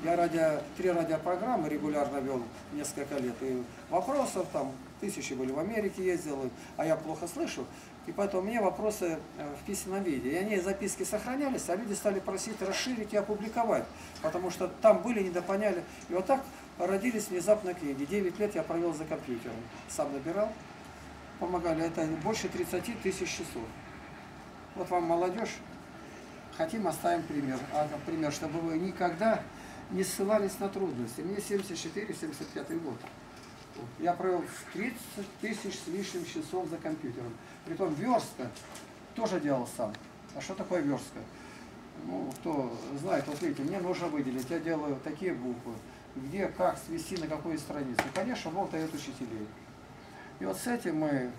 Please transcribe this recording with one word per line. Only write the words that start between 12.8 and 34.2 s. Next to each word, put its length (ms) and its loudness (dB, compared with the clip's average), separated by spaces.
и 40 4
опубликовать, 680 4
потому 280 2
что 180 -2
там 220 12
были, 200 4
недопоняли. 600 4
И 40 -2
вот 140 2
так 180 6
родились 500 2
внезапно 460 6
книги. 300 0
Девять 340 2
лет 160 2
я 80 2
провёл 320 2
за 100 -4
компьютером. 520 -4
Сам 240 0
набирал, 400 2
помогали. 440 2
Это 220 0
больше 260 0
тридцати 440 0
тысяч 260 0
часов. 360 -4
Вот 140 -2
вам, 140 6
молодёжь, 520 4
хотим, 300 0
оставим 360 4
пример. 360 0
А, 180 4
например, 400 0
чтобы 300 -2
вы 180 2
никогда 600 4
не 140 2
ссылались 540 4
на 100 0
трудности. 540 -2
Мне 180 -2
семьдесят 380 0
четыре, 360 -4
семьдесят 340 -6
пятый 300 -4
год. 180 -4
Я 160 4
провёл 280 4